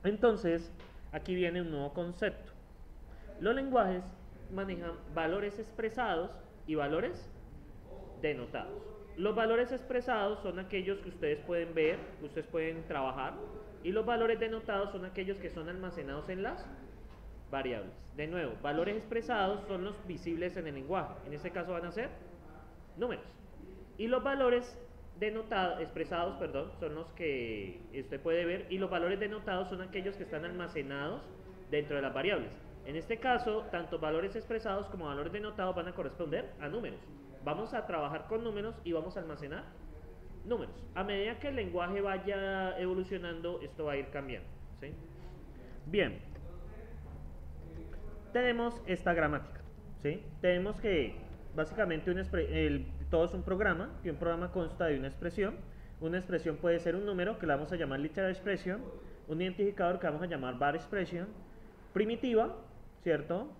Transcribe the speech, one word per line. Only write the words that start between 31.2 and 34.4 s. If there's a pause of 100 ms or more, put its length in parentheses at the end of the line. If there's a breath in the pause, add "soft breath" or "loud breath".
dentro
de
las
variables. (340)
En
este
caso,
tanto
valores
expresados